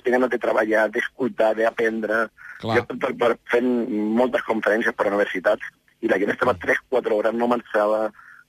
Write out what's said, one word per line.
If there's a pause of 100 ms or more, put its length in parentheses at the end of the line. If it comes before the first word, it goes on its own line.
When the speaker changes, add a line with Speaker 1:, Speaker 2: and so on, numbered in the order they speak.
Speaker 1:
té
ganes
de
treballar,
d'escoltar,
d'aprendre. (320)
Speaker 2:
Clar.
Speaker 1:
Jo (140)
per,
per, (120)
fent
moltes
conferències
per
universitats, (400)
i
la
gent
estava
Speaker 2:
Mm.
Speaker 1:
tres, (120)
quatre
hores,
no
marxava. (360)